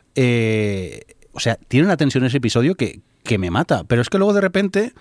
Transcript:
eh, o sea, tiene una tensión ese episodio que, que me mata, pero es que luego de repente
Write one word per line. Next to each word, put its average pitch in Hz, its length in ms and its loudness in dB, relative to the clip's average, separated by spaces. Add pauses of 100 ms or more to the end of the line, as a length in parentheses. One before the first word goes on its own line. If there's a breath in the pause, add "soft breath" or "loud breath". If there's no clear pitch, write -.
(140)
eh, 110 920 -2 (280)
o - 80 -14
sea, 117 160 -2 (120)
tiene 143 180 4
una 180 100 2
tensión 139 280 0
ese 127 120 0
episodio 123 380 0
que, - 260 -6 (220)
que 110 160 0
me 90 120 -2
mata, 101 340 0
pero 120 180 0
es - 80 -4
que 196 80 0
luego 202 160 2
de 202 80 2
repente 196 580 0